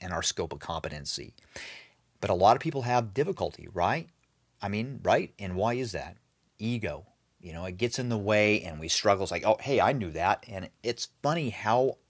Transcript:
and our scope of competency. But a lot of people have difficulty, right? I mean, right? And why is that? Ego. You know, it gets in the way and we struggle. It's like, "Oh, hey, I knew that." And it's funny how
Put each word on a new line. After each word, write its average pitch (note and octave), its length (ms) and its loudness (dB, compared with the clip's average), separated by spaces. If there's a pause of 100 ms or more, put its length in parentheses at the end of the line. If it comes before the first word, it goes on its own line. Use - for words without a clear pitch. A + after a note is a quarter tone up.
and F2+ 100 -8
our E2 100 -2
scope - 300 -2
of D2+ 60 -8
competency. D2 720 -8 (880)
But - 80 -2
a G2 60 2
lot G2+ 220 8
of - 40 -2
people C#3 220 -4
have A#2+ 320 0
difficulty, G2 580 -4
right? G#2+ 360 0 (520)
I G2+ 80 -4
mean, A2+ 340 -4
right? A#2 360 2
And F#2 180 -8
why A2+ 180 0
is B2 180 -4
that? D#2+ 240 -10 (420)
Ego. G#2 480 -4 (340)
You E2+ 140 -14
know, E2+ 100 -8
it F#2 140 -8
gets A#2 200 0
in A#2+ 120 -2
the A2+ 80 0
way G#2+ 420 4
and D#2+ 200 -10
we D#2+ 80 -8
struggle. G2 340 4
It's F2+ 100 -2
like, F2 140 -2
"Oh, G#2+ 140 6
hey, B2+ 200 2
I G#2 120 6
knew G#2+ 180 -4
that." E2+ 360 0
And F#2+ 220 -10 (140)
it's - 260 -4 (140)
funny D3 280 0
how A#2+ 480 2 (120)